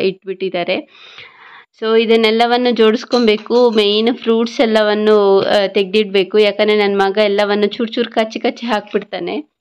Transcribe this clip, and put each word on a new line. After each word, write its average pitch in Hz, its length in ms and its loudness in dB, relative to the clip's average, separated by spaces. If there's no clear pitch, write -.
ಇಟ್ಬಿಟ್ಟಿದ್ದಾರೆ. 185 880 -6
So 226 220 0
ಇದನ್ನೆಲ್ಲವನ್ನು 226 680 2
ಜೋಡಿಸ್ಕೊಬೇಕು. 226 1000 2
ಮೇಯ್ನ್ 214 460 0
ಫ್ರೂಟ್ಸ್ 226 440 -2
ಎಲ್ಲವನ್ನು, 214 800 2
ಆ, 202 280 0
ತೆಗ್ದಿಡ್ಬೇಕು. 196 720 0
ಯಾಕಂದ್ರೆ 214 400 2
ನನ್ 202 200 0
ಮಗ 196 200 0
ಎಲ್ಲವನ್ನು 208 480 0
ಚೂರ್ 226 260 -6
ಚೂರ್ 233 160 -4
ಕಚ್ಚಿ 226 320 -4
ಕಚ್ಚಿ 240 260 -6
ಹಾಕ್ಬಿಡ್ತಾನೆ. 202 840 -6